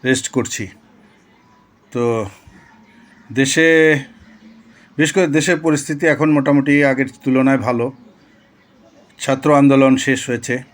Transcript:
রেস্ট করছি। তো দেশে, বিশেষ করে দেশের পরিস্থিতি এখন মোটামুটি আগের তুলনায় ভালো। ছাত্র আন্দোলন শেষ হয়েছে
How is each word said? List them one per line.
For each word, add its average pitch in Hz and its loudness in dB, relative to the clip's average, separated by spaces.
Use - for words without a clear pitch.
রেস্ট 131 -2
করছি। 110 -6
তো 117 -4
দেশে, 156 2
বিশেষ 151 0
করে 185 0
দেশের 156 0
পরিস্থিতি 151 -4
এখন 151 0
মোটামুটি 143 2
আগের 135 0
তুলনায় 131 2
ভালো। 120 -4
ছাত্র 139 0
আন্দোলন 135 4
শেষ 131 -4
হয়েছে 123 -6